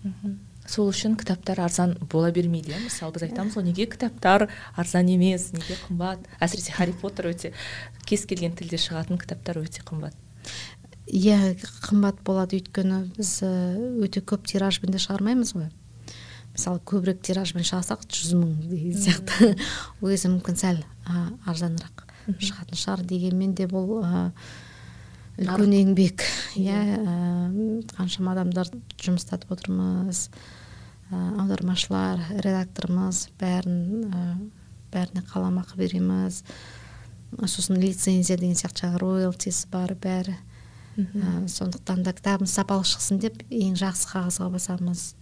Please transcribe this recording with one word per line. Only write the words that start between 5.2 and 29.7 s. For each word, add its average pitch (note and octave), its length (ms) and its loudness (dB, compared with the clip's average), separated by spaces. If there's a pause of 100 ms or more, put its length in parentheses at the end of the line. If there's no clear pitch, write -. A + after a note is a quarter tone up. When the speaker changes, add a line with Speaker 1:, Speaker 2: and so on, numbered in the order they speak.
Speaker 1:
неге F3+ 240 -6 (120)
қымбат? F3+ 300 -4 (220)
Әсіресе F3 320 0
Харри F3+ 200 2
Поттер F#3 340 -6
өте, E3+ 260 -6 (540)
кез G#3 180 2
келген F3 320 2
тілде E3 200 -6
шығатын E3 440 -2
кітаптар - 420 -6
өте - 220 -8
қымбат. D3+ 280 -6 (920)
Speaker 2:
Иә, F#3+ 480 6 (280)
қымбат G3+ 420 4
болады, F#3+ 320 0
өйткені F#3 600 -2
біз, G#3 260 -2
ә, F#3+ 580 0
өте G3 240 0
көп - 240 -2
тиражбен F#3+ 420 0
де F#3+ 80 0
шығармаймыз G#3+ 540 2
ғой. D#3+ 160 -4 (880)
Мысалы, F3+ 320 -2
көбірек F#3+ 340 2
тиражбен F3 420 -2
шығарсақ, - 460 -2
жүз E3 260 -2
мың E3 200 6 (160)
деген F3 240 -2
Speaker 1:
Мгм. G3+ 80 0
Speaker 2:
сияқты. G3+ 560 6 (200)
<laughs> - 220 -12
Ол F#3+ 80 0
кезде F#3+ 200 4
мүмкін F3+ 280 2
сәл, F3 220 2 (260)
ә, F3 400 -2
арзанырақ E3 600 -4 (220)
Speaker 1:
Мгм. G3 140 -2
Speaker 2:
шығатын G3 380 -6
шығар. F#3+ 260 -2
Дегенмен F#3 500 2
де F#3+ 120 0
бұл, F#3+ 360 0
ә, F3+ 280 2 (1080)
үлкен F#3+ 300 4
Speaker 1:
Нарық. G3+ 80 8 (100)
Speaker 2:
еңбек. F#3+ 380 6 (320)
Иә, G3 240 2
Speaker 1:
Иә. G#3 260 0
Speaker 2:
ә, F3 800 0 (160)
қаншама F#3 340 0
адамдар F3+ 380 0 (260)
жұмыс F3+ 300 0
істетіп - 240 -6
отырмыз. F#3 760 0 (840)